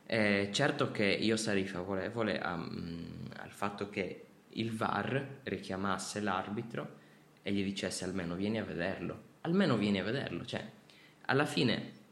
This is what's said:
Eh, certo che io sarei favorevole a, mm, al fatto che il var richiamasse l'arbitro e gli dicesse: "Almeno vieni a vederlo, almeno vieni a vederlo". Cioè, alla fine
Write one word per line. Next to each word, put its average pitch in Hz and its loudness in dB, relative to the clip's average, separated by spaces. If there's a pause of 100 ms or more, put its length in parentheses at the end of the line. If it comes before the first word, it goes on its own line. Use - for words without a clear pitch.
Eh, 101 4
certo 139 2
che 110 2
io 101 4
sarei 101 2
favorevole 98 -2
a, 87 -2
mm, 85 -6 (100)
al - -12
fatto 101 -4
che 92 -4 (300)
il 113 -2
var 110 0
richiamasse 95 -2
l'arbitro 101 -4 (460)
e 98 -2
gli 98 2
dicesse: 95 -2
"Almeno 90 -2
vieni 104 0
a 101 -2
vederlo, 85 -4 (200)
almeno 170 4
vieni 101 4
a - -2
vederlo". 107 -2
Cioè, - -4 (600)
alla 139 4
fine 113 2 (200)